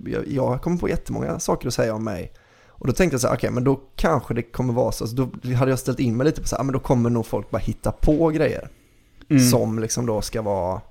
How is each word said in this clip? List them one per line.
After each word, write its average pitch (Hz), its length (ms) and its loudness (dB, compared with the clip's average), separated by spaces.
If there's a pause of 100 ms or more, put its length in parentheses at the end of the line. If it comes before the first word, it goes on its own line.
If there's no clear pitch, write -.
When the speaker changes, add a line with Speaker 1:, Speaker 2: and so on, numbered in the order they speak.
Speaker 1:
jag, 113 240 -4
jag 127 340 -2
kommer 175 160 0
på 196 100 -2
jättemånga 143 500 -4
saker 165 300 -2
att 120 60 -4
säga 117 200 0
om 110 100 -6
mig." 95 280 -8 (460)
Och - 80 -6
då 123 60 0
tänkte 165 220 2
jag 123 60 0
så 120 80 2
här, - 60 2
"Okej, 107 160 -2
men 120 140 -2
då 135 160 2 (160)
kanske 156 380 0
det 117 80 -2
kommer 127 300 -4
vara 113 200 2
så." - 140 -6
Så 117 100 -6
då 127 380 -4
hade 131 160 4
jag 131 80 2
ställt - 220 -2
in 117 160 2
mig 127 100 0
lite 156 160 2
på - 60 -2
så - 80 -2
här, - 40 -2
"Ah, 127 40 -2
men 135 80 -2
då 131 60 0
kommer 120 320 2
nog 117 160 0
folk - 240 -4
bara 113 80 -2
hitta - 340 -2
på 156 360 4
grejer." 156 400 0 (640)
Speaker 2:
Mm. 135 120 8
Speaker 1:
Som 113 360 4
liksom 113 280 -2
då 107 140 0
ska 110 220 -6
vara, 95 380 -2 (100)